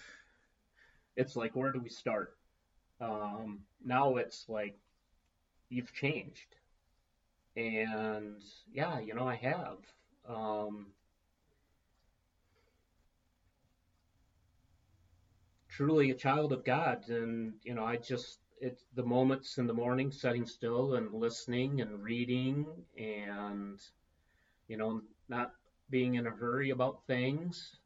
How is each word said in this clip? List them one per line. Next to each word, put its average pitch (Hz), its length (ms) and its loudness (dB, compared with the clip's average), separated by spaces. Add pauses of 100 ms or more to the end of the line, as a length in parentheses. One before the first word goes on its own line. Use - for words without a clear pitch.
(1160)
it's 131 220 0
like, 113 180 -2
where 135 160 2
do 131 80 -2
we 120 100 -6
start? 110 480 -2 (640)
Um, 107 600 -4 (240)
now 127 320 4
it's - 320 -4
like, 104 280 -4 (920)
you've 123 240 -6
changed. - 640 -4 (1000)
And 110 880 -2 (300)
yeah, 151 260 -2
you 110 160 -6
know, 127 140 0
I 120 80 -2
have. 139 420 -2 (480)
Um, 107 600 -4 (4000)
truly 143 420 6
a 131 40 2
child 143 380 4
of - 120 -2
God. 131 440 2
And, 117 540 -2
you 120 120 -8
know, 113 100 -2
I 117 120 2
just, - 420 -4 (220)
it's 127 220 -6 (120)
the 123 100 -2
moments 131 540 4
in 120 80 2
the 117 80 0
morning, 123 360 2
sitting 120 360 0
still 123 480 0
and 110 180 0
listening 123 720 0
and 104 200 -6
reading 123 640 0 (320)
and, 101 800 -6 (880)
you 110 80 -8
know, 110 260 -2 (260)
not 120 240 -4 (380)
being 127 240 4
in 120 120 0
a 113 40 -2
hurry 120 400 0
about 127 360 0
things 139 800 0